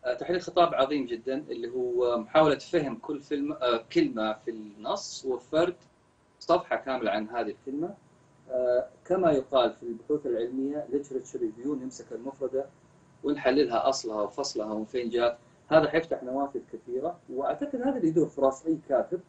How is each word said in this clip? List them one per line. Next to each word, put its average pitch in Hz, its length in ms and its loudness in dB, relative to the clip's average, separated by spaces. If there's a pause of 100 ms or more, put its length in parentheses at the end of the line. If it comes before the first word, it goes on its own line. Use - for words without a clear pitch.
آه، 123 100 0
تحليل 180 220 -2
الخطاب 175 380 2
عظيم 135 320 2
جدًا، 117 280 -4
اللي 120 340 -6
هو 123 500 0
محاولة 147 400 6
فهم 139 380 -2
كل 143 240 -8
فيلم، 147 320 -4
آه، 120 400 0
كلمة 117 400 2
في - 180 -8
النص 110 720 -8
وفرد 156 520 0 (640)
صفحة 165 360 2
كاملة 120 340 -2
عن 107 180 -2
هذه 113 220 -4
الكلمة. 151 440 -8 (560)
آه، 127 380 0 (160)
كما 175 280 4
يقال 131 400 4
في - 100 -16
البحوث 117 440 -4
العلمية 131 680 -2
literature 135 440 -4
review، 117 300 -4
نمسك 131 460 -6
المفردة 131 540 -4 (580)
ونحللها 135 640 2
أصلها 110 340 -2
وفصلها 110 440 -4
ومن 107 180 -4
فين 120 240 -4
جات. 120 300 0 (300)
هذا 156 220 6
حيفتح 156 320 0
نوافذ 131 380 -4 (120)
كثيرة، 139 460 -6 (120)
وأعتقد 190 520 -4
هذا 262 140 2
اللي 180 120 2
يدور 160 200 4
في - 120 -6
راس 135 260 2
أي 156 120 0 (100)
كاتب 139 400 0